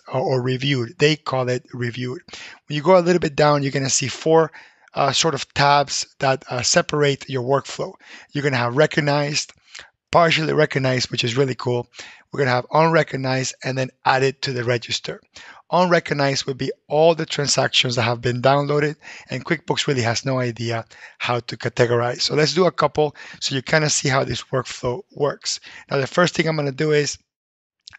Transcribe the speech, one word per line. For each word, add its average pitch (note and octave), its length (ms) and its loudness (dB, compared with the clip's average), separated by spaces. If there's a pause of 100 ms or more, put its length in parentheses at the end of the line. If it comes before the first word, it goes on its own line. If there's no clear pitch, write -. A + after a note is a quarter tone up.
or, C3 120 -2
or C3+ 220 0
reviewed. B2+ 560 -2
They D3+ 160 4
call B2+ 340 -4
it B2 240 -4
reviewed. B2 480 -8 (460)
When D3 80 -6
you D3 80 -4
go F3+ 160 6
a - 20 4
little F3 180 4
bit D#3 160 -4
down, D3 280 4
you're C3+ 80 -2
gonna C#3 180 -2
see - 180 -2
four, D#3+ 440 2 (420)
uh, C#3 180 0
sort D#3+ 220 0
of - 220 -8
tabs C#3+ 500 2 (140)
that, C3+ 320 0
uh, B2+ 100 -4
separate D3 640 0
your C3 140 -4
workflow. C#3 520 -4 (380)
You're C#3+ 120 -4
gonna C3+ 140 0
have A#2+ 200 -2
recognized, D3 760 0 (580)
partially D#3+ 420 2
recognized, C3+ 560 0
which - 140 -4
is A#2+ 120 -2
really C3 200 0
cool. B2 340 -4 (420)
We're - 60 -10
gonna C3+ 140 0
have B2 200 0
unrecognized, C#3+ 920 2
and C3 120 -4
then C3 140 -2 (160)
added C3+ 380 0
to C#3 100 -4
the B2 100 -4
register. A#2 560 -4 (520)
Unrecognized D#3+ 760 2
would C3+ 140 -6
be C3+ 120 -4 (160)
all D#3+ 280 4
the D#3 100 -6
transactions C3+ 680 0
that A#2+ 80 0
have A#2+ 180 -2
been B2 220 -2
downloaded, C#3+ 540 2 (340)
and B2+ 120 -8
QuickBooks - 440 -2
really C3 160 0
has A2+ 220 -2
no C3 120 -2
idea A#2 480 -4 (320)
how A#2+ 220 -2
to - 180 -10
categorize. A#2+ 640 0
So - 140 -2
let's C#3+ 180 2
do F3+ 120 4
a E3 60 2
couple D3+ 440 0 (240)
so - 160 -4
you C3 80 -2
kinda D#3 260 2
see - 200 0
how C3 140 2
this A#2+ 200 -6
workflow B2+ 580 -4 (140)
works. C#3 440 -4 (300)
Now, C#3+ 80 -2
the C3+ 80 0
first F3 300 0
thing D#3+ 120 0
I'm D#3+ 80 -2
gonna C#3+ 160 -2
do D3+ 200 -2
is D3 260 0 (800)